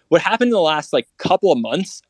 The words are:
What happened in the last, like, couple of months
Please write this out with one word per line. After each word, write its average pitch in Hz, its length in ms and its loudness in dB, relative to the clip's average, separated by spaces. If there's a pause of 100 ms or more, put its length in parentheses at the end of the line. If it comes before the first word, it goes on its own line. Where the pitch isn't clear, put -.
What 165 100 6
happened 226 300 0
in 240 40 0
the 208 60 2
last, 156 320 -2
like, - 160 -2 (120)
couple 185 340 2
of 131 40 -2
months 123 520 -6